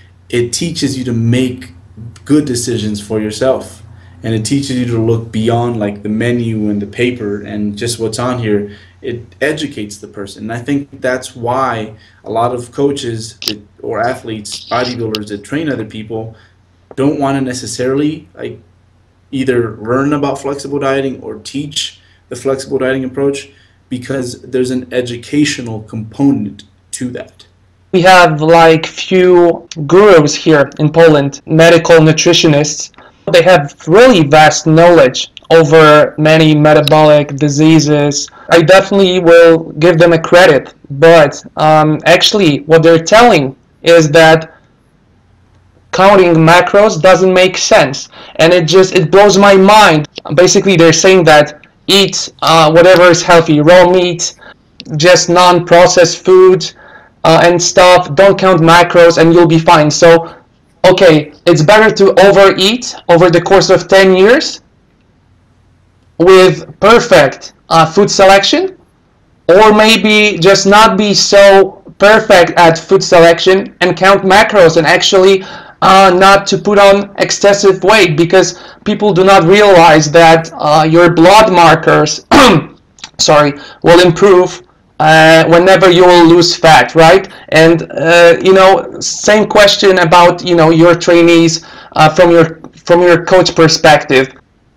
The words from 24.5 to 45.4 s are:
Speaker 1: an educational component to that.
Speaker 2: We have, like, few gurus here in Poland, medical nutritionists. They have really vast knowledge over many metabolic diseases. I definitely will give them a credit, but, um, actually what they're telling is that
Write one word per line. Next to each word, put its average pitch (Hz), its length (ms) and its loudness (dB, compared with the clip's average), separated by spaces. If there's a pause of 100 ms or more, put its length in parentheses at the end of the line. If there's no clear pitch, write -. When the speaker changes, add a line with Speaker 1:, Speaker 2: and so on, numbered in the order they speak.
Speaker 1:
an 127 200 -8
educational 120 920 -8
component 113 840 -6 (280)
to 123 200 -14
that. - 340 -20 (460)
Speaker 2:
We 180 100 0
have, 175 400 2
like, 160 460 2
few 180 800 -2 (180)
gurus 165 480 2
here 151 460 -2
in 151 120 -2
Poland, 151 540 0
medical 165 520 2
nutritionists. 156 920 0 (400)
They 175 100 2
have 160 340 0 (120)
really 208 360 4
vast 151 440 0
knowledge 160 640 2 (180)
over 156 680 2
many 156 380 0
metabolic 151 800 0
diseases. 147 920 -2 (200)
I 170 120 2
definitely 185 580 0
will 165 600 2
give 170 180 0
them 170 160 2
a 160 60 -2
credit, 170 540 0 (180)
but, 151 520 0 (140)
um, 156 480 0
actually 170 560 0
what 160 220 0
they're 165 200 2
telling 202 520 0 (260)
is 165 300 2
that 160 440 2 (1400)